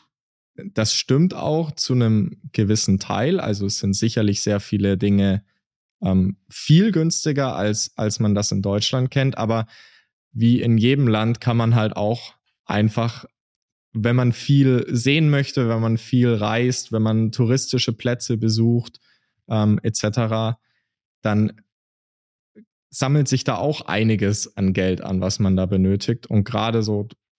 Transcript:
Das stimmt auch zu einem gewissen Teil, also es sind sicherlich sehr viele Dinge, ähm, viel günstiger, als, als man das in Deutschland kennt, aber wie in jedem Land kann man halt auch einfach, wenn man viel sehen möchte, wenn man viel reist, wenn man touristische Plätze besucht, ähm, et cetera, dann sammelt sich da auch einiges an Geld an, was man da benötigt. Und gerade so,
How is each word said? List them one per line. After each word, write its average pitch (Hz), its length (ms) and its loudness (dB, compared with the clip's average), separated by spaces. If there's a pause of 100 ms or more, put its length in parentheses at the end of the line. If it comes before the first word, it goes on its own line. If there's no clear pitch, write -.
(560)
Das - 380 -4
stimmt 156 400 2
auch 156 380 -4
zu - 220 -4
einem 110 480 0 (120)
gewissen 101 460 2
Teil, 127 420 -2
also 101 240 -4
es 101 140 -4
sind 98 140 0
sicherlich 107 480 0
sehr 104 200 0
viele 98 360 0
Dinge, 98 460 2 (580)
ähm, 95 360 2 (120)
viel 185 440 2
günstiger, 143 640 -2
als, 104 400 -2
als 107 240 -2
man 104 120 2
das 104 200 -2
in 98 80 -2
Deutschland 107 500 -2
kennt, 135 260 0
aber 110 300 -2 (640)
wie 117 300 2
in 117 160 2
jedem 131 300 2
Land 110 340 0
kann 117 160 0
man 117 180 2
halt 107 200 0
auch 110 400 -4 (300)
einfach, 110 600 -2 (680)
wenn 117 220 0
man 123 160 2
viel 135 580 2
sehen 139 400 2
möchte, 139 400 0
wenn 113 120 0
man 113 160 0
viel 120 360 0
reist, 113 580 -2
wenn 110 100 -2
man 110 300 0
touristische 127 600 0
Plätze 120 440 -4
besucht, 113 600 0 (500)
ähm, 107 340 2
et 113 120 -2
cetera, 110 640 -2 (640)
dann 107 320 0 (1400)
sammelt 139 360 2
sich 131 160 0
da 123 120 -2
auch 139 260 -4
einiges 104 760 0
an 95 180 0
Geld 92 280 0
an, 95 200 -4
was 95 180 -2
man 95 160 2
da 92 100 2
benötigt. 98 640 0
Und 104 160 2
gerade 113 400 -2
so, 104 240 -2 (320)